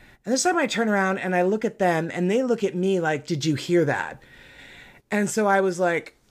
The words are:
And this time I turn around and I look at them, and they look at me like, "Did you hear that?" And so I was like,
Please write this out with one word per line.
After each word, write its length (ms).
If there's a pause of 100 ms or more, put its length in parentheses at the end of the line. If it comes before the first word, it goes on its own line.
(240)
And 80
this 120
time 120
I 120
turn 200
around 300
and 160
I 80
look 220
at 160
them, 340
and 160
they 140
look 200
at 120
me 240
like, 260
"Did 180
you 120
hear 280
that?" 380 (880)
And 180
so 200
I 120
was 200
like, 360 (140)